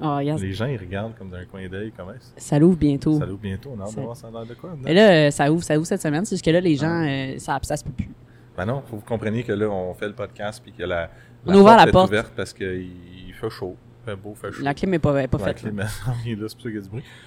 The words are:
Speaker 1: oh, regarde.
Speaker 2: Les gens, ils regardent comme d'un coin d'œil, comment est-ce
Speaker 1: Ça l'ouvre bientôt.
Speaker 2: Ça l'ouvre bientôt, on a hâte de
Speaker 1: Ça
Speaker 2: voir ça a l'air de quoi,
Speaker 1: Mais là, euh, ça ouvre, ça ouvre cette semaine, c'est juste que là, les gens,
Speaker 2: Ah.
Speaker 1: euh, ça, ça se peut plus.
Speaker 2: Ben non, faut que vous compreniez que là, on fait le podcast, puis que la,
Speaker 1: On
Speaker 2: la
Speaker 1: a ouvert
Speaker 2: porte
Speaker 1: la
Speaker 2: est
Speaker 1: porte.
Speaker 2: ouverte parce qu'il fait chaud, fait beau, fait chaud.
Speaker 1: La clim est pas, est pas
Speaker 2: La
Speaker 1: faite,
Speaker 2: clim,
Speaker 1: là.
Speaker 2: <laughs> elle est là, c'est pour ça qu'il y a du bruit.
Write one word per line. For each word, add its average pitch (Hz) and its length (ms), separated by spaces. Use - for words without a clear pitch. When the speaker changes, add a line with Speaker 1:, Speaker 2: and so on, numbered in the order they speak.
Speaker 1:
oh, 147 160
regarde. 143 240
Speaker 2:
Les 95 120
gens, 104 140
ils 139 100
regardent 101 400
comme 95 140
d'un 90 160
coin 95 220
d'œil, 104 280
comment 92 160
est-ce - 240
Speaker 1:
Ça - 220
l'ouvre 170 180
bientôt. 147 420
Speaker 2:
Ça 143 80
l'ouvre 98 140
bientôt, 104 360
on 98 40
a 95 40
hâte 104 60
de 110 40
Speaker 1:
Ça - 80
Speaker 2:
voir 117 140
ça 117 120
a - 20
l'air 113 160
de 117 80
quoi, 180 260
Speaker 1:
Mais 139 140
là, 208 160
euh, 151 200
ça 143 200
ouvre, 170 140
ça 151 120
ouvre 160 100
cette 196 160
semaine, 160 220
c'est 196 120
juste - 80
que 170 60
là, 170 100
les 170 160
gens, 143 100
Speaker 2:
Ah. 156 60
Speaker 1:
euh, 135 300
ça, 139 240
ça 151 140
se - 80
peut - 80
plus. - 180
Speaker 2:
Ben 90 100
non, 131 200
faut 113 100
que 104 60
vous - 40
compreniez 110 380
que 113 80
là, 104 160
on 90 260
fait 104 140
le 104 60
podcast, 104 480
puis 104 100
que 85 100
la, 87 280
Speaker 1:
On 170 60
Speaker 2:
la 196 40
Speaker 1:
a 196 40
ouvert 196 40
Speaker 2:
porte 226 100
Speaker 1:
la - 40
Speaker 2:
est 104 40
Speaker 1:
porte. 185 160
Speaker 2:
ouverte 104 280
parce 98 160
qu'il 92 880
fait 113 100
chaud, 90 260
fait 104 120
beau, 104 180
fait 101 160
chaud. 135 140
Speaker 1:
La 143 100
clim 190 200
est 165 40
pas, 139 240
est 131 60
pas 151 100
Speaker 2:
La 101 60
Speaker 1:
faite, - 140
Speaker 2:
clim, 104 180
Speaker 1:
là. 98 100
Speaker 2:
<laughs> 120 200
elle 120 60
est - 20
là, 107 140
c'est - 80
pour - 80
ça 123 60
qu'il 107 40
y 107 40
a 101 40
du 95 60
bruit. 107 140